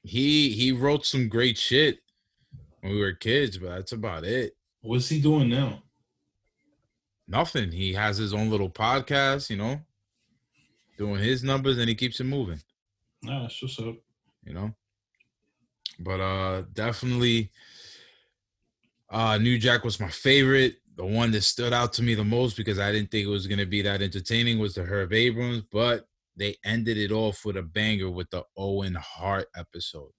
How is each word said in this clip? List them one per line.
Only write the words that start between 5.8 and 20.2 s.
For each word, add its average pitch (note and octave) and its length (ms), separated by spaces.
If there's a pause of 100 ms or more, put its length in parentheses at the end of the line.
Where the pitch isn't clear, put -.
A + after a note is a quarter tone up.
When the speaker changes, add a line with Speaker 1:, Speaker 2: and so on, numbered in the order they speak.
Speaker 1:
Nothing. A2+ 440
He F#2 220
has G2+ 240
his G#2 160
own G#2+ 160
little G2+ 200
podcast, C3+ 800
you G#2+ 80
know, B2 240 (1160)
doing G2+ 240
his A#2+ 220
numbers, C3+ 360
and A#2 100
he A2+ 60
keeps B2+ 260
it B2+ 40
moving. A#2+ 360 (640)
Speaker 2:
Nah, C3 180
that's A#2 200
what's - 180
up. A2+ 160 (500)
Speaker 1:
You - 80
know? G2+ 200 (1200)
But, F#2 220
uh, F#2+ 440 (100)
definitely, A#2 800 (1600)
uh, A2 280
New A#2+ 200
Jack A#2+ 280
was A2+ 120
my G2 120
favorite. C3+ 680 (220)